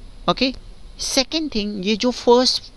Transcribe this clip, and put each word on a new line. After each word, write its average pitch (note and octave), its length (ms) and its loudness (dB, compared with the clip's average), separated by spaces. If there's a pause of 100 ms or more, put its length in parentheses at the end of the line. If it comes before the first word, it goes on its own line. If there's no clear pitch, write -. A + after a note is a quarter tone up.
(300)
Okay। B3 220 2 (480)
Second D4+ 540 0
thing, G#3 320 -2
ये G#3+ 100 2
जो B3 140 0
first, B3 680 4